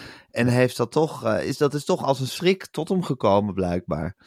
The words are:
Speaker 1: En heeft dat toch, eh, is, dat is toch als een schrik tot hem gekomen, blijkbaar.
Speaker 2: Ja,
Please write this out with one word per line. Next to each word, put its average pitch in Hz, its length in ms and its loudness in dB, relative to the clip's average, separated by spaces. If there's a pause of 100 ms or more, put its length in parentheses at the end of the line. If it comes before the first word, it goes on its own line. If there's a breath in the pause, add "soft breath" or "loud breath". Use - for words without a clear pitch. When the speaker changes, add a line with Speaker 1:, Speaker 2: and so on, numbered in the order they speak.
(300 loud breath)
Speaker 1:
En 120 160 0
heeft 123 300 4
dat 120 160 -2
toch, 151 320 0
eh, 104 220 0
is, 139 100 -4
dat 143 180 0
is 143 100 -6
toch 175 200 -2
als 135 160 0
een 135 60 -4
schrik 185 400 -2
tot 156 220 -6
hem 185 140 0
gekomen, 104 520 2
blijkbaar. 87 640 -2
Speaker 2:
Ja, - 80 -20